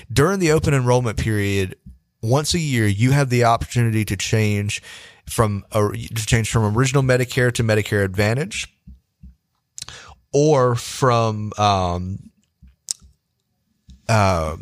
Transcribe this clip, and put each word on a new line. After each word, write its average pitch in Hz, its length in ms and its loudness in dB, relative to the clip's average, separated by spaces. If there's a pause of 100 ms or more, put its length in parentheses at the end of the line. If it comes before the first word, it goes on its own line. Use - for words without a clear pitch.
(120)
During 160 280 2
the 165 120 2
open 156 220 2
enrollment 123 460 0
period, 101 560 -2 (480)
once 143 320 0
a 175 40 0
year, 127 280 0
you 107 240 2
have 143 180 2
the 120 140 2
opportunity 113 640 0
to 101 120 -6
change 104 640 -2 (460)
from, 104 440 0
uh, 104 200 0
to 110 340 -8
change 113 240 0
from 107 260 0
original 131 280 2
Medicare 127 500 0
to 120 100 -2
Medicare 107 400 0
Advantage, 107 640 -2 (1700)
or 143 400 4
from, 113 840 -2
um, 92 720 -2 (1800)
uh, 92 520 0